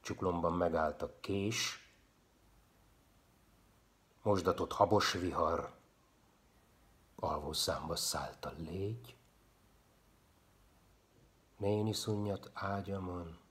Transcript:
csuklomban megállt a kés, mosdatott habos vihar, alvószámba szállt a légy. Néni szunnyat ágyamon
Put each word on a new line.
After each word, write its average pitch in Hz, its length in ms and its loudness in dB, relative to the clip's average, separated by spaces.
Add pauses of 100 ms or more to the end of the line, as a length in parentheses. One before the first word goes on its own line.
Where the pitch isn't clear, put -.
csuklomban 85 520 0
megállt 82 500 2
a - 180 -8
kés, 101 680 -2 (2250)
mosdatott 92 500 2
habos 101 400 6
vihar, 85 600 0 (1400)
alvószámba 76 800 -2
szállt - 480 -4
a - 140 -6
légy. 95 580 -6 (2500)
Néni 107 360 2
szunnyat 104 600 -2
ágyamon 92 840 -4 (120)